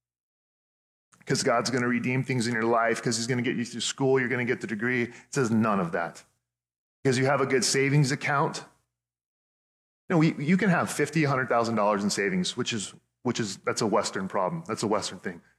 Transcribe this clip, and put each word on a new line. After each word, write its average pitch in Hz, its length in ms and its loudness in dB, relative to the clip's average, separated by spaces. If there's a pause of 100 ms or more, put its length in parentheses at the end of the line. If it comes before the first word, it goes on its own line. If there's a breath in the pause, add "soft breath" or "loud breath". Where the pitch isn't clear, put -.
(1300)
'Cause - 160 -2
God's 120 300 0
gonna 123 160 0
redeem 123 360 0
things 127 220 -2
in 120 80 -2
your 113 120 0
life, 117 360 2
'cause 117 160 -2
he's 113 80 -4
gonna 123 160 -2
get 120 140 -2
you 120 100 -4
through 117 160 -10
school, 135 380 0
you're 123 100 0
gonna 123 160 -2
get 117 160 -2
the 113 60 -8
degree. 117 380 -2
It 117 80 -10 (180 loud breath)
says 131 180 0
none 110 300 2
of 85 140 -2
that. 85 300 -6 (800)
Because 131 160 2
you 131 80 2
have 135 160 2
a 135 60 2
good 127 180 2
savings 139 460 4
account. 147 460 -2 (1500)
You 117 60 0
know, 170 60 4
we, 160 180 4
you 147 180 2
can 196 140 2
have 143 220 0
fifty, 147 320 0
a 139 60 2
hundred 131 200 0
thousand 117 240 2
dollars 104 300 2
in 101 80 0
savings, 95 440 0
which 120 180 -4
is, 101 200 -8 (300)
which 120 160 -2
is, 101 260 -6
that's 120 160 -4
a 120 60 2
Western 98 400 0
problem. 90 400 -2
That's 110 160 -4
a 113 40 0
Western 98 300 -2
thing. 90 240 -10 (180 soft breath)